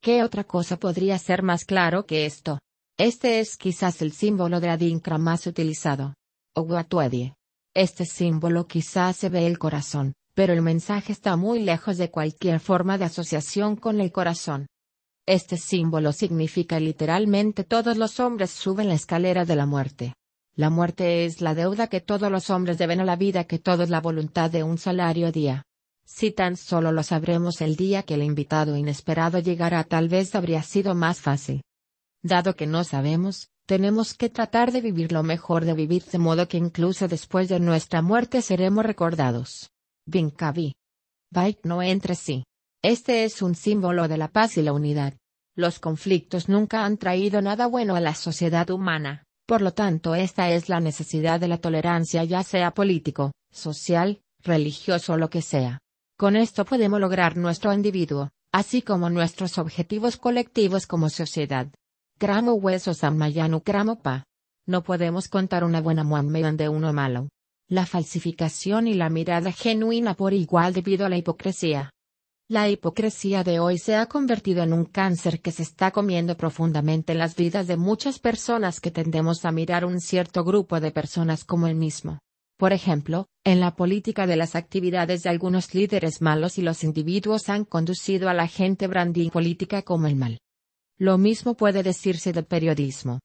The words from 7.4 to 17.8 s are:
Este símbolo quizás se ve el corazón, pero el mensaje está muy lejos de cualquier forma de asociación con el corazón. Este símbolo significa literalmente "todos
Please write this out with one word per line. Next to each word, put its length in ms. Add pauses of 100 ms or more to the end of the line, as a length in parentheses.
Este 300
símbolo 600
quizás 500
se 120
ve 180
el 120
corazón, 540 (220)
pero 180
el 80
mensaje 520
está 240
muy 260
lejos 340
de 140
cualquier 500
forma 380
de 80
asociación 680
con 240
el 120
corazón. 540 (580)
Este 320
símbolo 560
significa 680
literalmente 840
"todos 320